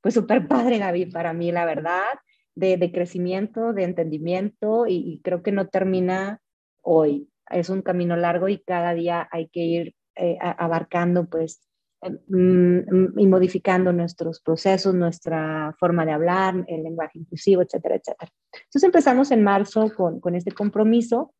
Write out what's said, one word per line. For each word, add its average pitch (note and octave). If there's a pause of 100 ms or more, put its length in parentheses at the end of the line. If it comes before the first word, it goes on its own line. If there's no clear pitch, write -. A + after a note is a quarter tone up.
pues, -
súper A3+
padre, B3
Gaby, F3+
para E3+
mí, E3+
la E3+
verdad, E3+ (520)
de, F#3
de F3
crecimiento, F#3
de G3+
entendimiento, F3+
y, F3
y -
creo F3
que G#3+
no G3
termina F#3+ (420)
hoy. D3 (220)
Es F3
un F#3+
camino F3
largo E3+
y G3+
cada F3
día E3+
hay E3
que F3
ir, E3+ (200)
eh, E3+
a-, F3
abarcando, F3
pues, D#3+ (400)
em, F#3 (100)
mm, F3+
mm, F#3
y G3+
modificando F#3
nuestros E3+
procesos, F#3+
nuestra D#3+
forma E3+
de D#3+
hablar, F3+
el D#3+
lenguaje D#3+
inclusivo, F3+
etcétera, -
etcétera. - (220)
Entonces -
empezamos C#4
en A3+
marzo G#3
con, F3
con F3
este F3
compromiso A3+